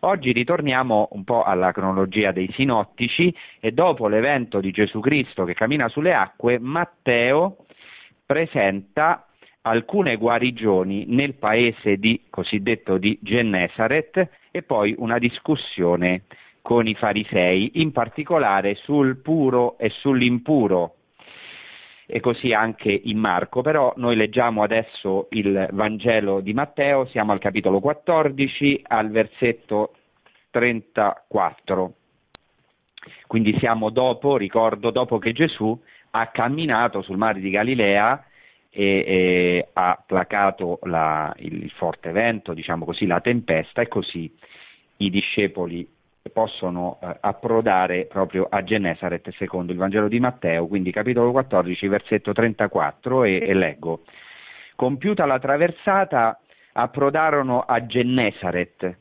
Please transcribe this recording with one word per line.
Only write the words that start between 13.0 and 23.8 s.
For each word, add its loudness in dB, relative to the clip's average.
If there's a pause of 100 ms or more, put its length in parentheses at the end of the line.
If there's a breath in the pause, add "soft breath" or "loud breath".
Gennesaret 0 (200 soft breath)
e -8
poi 0
una -2
discussione 0 (400 loud breath)
con 2
i -2
farisei, 0
in 0
particolare 0
sul 2
puro 0
e 0
sull'impuro, 2 (1120 loud breath)
e -4
così 0
anche 0
in -2
Marco. 0
Però 2